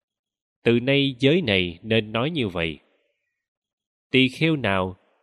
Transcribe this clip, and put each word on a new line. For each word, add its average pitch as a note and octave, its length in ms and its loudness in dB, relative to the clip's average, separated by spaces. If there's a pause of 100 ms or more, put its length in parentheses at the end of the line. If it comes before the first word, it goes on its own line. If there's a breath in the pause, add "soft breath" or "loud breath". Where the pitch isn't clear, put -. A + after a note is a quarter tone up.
(640)
"Từ A#2 180 2
nay C3+ 380 0
giới C#3+ 240 2
này F#2 400 0
nên A2 300 -2
nói A#2+ 180 -2
như C3+ 180 -4
vậy. E2 300 -6 (1300)
Tỳ C3 180 4
kheo D#3 280 -2
nào G2 400 -2 (260)